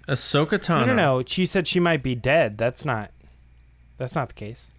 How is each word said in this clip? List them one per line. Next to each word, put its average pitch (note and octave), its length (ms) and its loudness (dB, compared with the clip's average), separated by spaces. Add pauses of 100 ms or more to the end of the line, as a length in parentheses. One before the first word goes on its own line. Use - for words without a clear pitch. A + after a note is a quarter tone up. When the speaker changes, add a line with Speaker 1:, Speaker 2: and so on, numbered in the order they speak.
Speaker 1:
Ahsoka D3 520 0
Tano D3 280 2
Speaker 2:
No, C3 60 2
no, C#3+ 260 4
no. B2+ 80 -2
She F#3 180 0
said F3 220 0
she F3+ 140 2
might E3 220 2
be B2+ 120 -2
dead. B2 420 2
That's A#2+ 280 -4
not, A2+ 260 -4 (840)
that's C3 180 -8
not C3+ 140 -4
the - 40 -20
case. - 460 -16